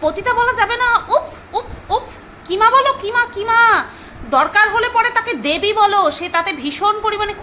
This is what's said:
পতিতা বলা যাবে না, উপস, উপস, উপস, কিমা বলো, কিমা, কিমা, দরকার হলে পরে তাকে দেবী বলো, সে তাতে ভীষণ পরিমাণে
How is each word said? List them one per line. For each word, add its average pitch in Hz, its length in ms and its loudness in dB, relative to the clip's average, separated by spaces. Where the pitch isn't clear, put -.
পতিতা 381 320 0
বলা 480 200 0
যাবে 466 240 0
না, 480 200 2
উপস, - 460 -2
উপস, - 360 -8
উপস, - 320 -4
কিমা 415 220 4
বলো, 539 240 4
কিমা, 480 400 -2
কিমা, 440 520 2
দরকার 311 400 4
হলে 440 200 0
পরে 480 200 2
তাকে 480 240 -2
দেবী 311 400 0
বলো, 403 380 2
সে 339 180 -6
তাতে 339 240 -2
ভীষণ 311 480 -2
পরিমাণে 415 420 -2